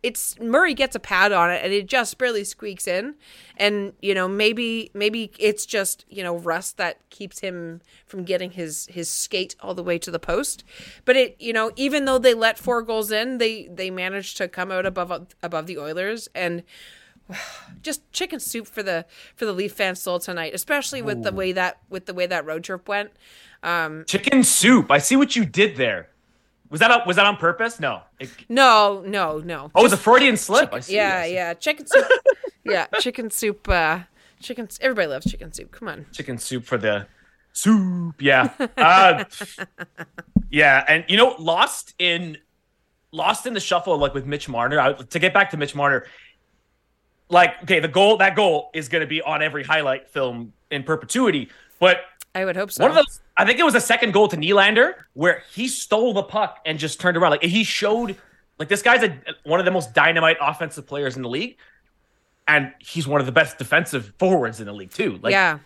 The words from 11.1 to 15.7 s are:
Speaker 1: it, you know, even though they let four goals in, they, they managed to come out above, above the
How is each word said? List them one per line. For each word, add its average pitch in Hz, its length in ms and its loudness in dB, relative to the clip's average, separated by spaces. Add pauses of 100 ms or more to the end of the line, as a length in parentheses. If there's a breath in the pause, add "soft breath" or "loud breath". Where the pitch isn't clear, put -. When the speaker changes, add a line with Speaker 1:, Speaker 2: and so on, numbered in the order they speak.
Speaker 1:
it, 247 240 2
you 226 140 -8
know, 220 240 -2
even 277 260 0
though 262 160 2
they 240 140 6
let 226 260 0
four 240 220 -2
goals 220 320 -4
in, 247 240 -4
they, 226 340 -4
they 185 180 -8
managed 185 500 -8
to 185 100 -6
come 190 240 -8
out 185 120 -2
above, 180 420 -6 (140)
above 165 260 -6
the 175 100 -10